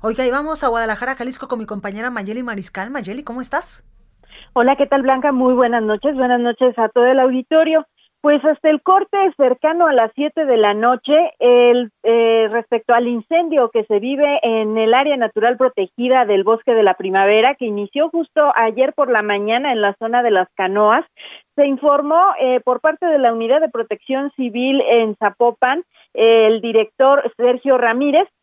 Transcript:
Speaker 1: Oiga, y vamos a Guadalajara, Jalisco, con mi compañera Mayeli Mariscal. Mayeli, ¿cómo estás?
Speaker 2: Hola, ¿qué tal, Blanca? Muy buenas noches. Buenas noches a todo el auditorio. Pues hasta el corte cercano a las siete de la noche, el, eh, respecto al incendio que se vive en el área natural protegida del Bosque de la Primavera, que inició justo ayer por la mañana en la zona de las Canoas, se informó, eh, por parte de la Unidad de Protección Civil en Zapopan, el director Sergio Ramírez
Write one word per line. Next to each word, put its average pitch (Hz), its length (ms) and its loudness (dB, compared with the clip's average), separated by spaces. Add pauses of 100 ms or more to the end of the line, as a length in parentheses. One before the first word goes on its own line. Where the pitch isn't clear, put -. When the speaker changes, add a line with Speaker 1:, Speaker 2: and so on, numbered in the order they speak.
Speaker 1:
Oiga, 226 220 -4
y 247 40 0
vamos 294 360 -6
a - 20 0
Guadalajara, 233 480 -4
Jalisco, 254 320 -12
con 233 120 -6
mi 220 60 -10
compañera 208 440 -10
Mayeli 226 340 -10
Mariscal. 202 460 -10
Mayeli, 254 340 -10
¿cómo 233 160 -12
estás? - 460 -10 (640)
Speaker 2:
Hola, 254 240 2
¿qué 277 120 0
tal, 277 160 0
Blanca? 269 280 0
Muy 254 220 2
buenas 240 300 2
noches. 214 320 -2
Buenas 247 260 0
noches 240 360 0
a 220 120 0
todo 240 160 2
el 262 160 4
auditorio. 311 640 0 (340)
Pues 294 260 2
hasta 311 240 0
el 302 140 0
corte 392 340 0 (180)
cercano 311 520 0
a 294 60 2
las 226 200 0
siete 302 320 -4
de 262 100 2
la 214 200 2
noche, 247 400 0 (240)
el, 247 500 4 (140)
eh, 226 480 2
respecto 233 420 -2
al 240 140 0
incendio 277 640 -2
que 220 140 -2
se 208 120 -2
vive 277 460 -2
en 220 340 -2
el 220 160 2
área 277 240 0
natural 226 400 -2
protegida 247 680 0
del 202 180 0
Bosque 226 320 0
de 220 80 2
la 185 100 2
Primavera, 202 640 2
que 254 100 -8
inició 208 440 -4
justo 302 440 0
ayer 226 400 0
por 269 160 -2
la 220 140 0
mañana 214 480 -2
en 226 100 -2
la 202 140 -2
zona 233 260 -2
de 240 80 0
las 185 240 0
Canoas, 208 500 0 (520)
se 285 100 2
informó, 285 560 0 (180)
eh, 254 200 0
por 254 200 -2
parte 311 280 -2
de 311 100 2
la 247 160 2
Unidad 226 260 0
de 311 100 0
Protección 262 680 -6
Civil 254 460 -2
en 226 340 0
Zapopan, 240 680 -2 (300)
el 226 480 2
director 240 640 0 (140)
Sergio 247 420 0
Ramírez 277 500 0 (140)